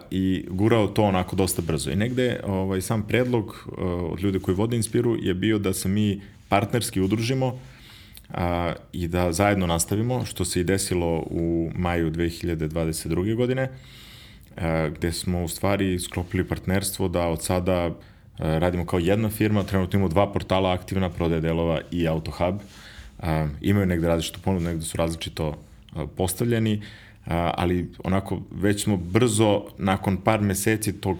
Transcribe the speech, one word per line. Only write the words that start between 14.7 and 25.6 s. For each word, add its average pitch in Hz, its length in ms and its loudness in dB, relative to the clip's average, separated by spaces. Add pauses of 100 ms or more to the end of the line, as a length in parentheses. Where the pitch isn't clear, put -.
gde 85 160 -2
smo 87 320 -2
u 80 40 -4
stvari 95 500 0
sklopili 90 460 -2
partnerstvo 92 640 -2
da 87 200 0
od 80 140 -2
sada, 90 320 2 (640)
a, 80 200 0
radimo 87 280 2
kao 92 120 0
jedna 101 320 2
firma, 107 320 2
trenutno 95 340 0
imamo 95 120 2
dva 98 240 4
portala 95 400 2
aktivna, 92 380 -2
Prodaja 82 300 0
delova 82 400 0 (100)
i 85 180 0
Autohub. 80 460 -2 (640)
A, 78 300 0 (120)
imaju 101 260 2
negde 85 220 2
različitu 82 320 0
ponudu, 92 240 0
negde 82 200 -4
su - 120 -8
različito, 82 640 -4 (340)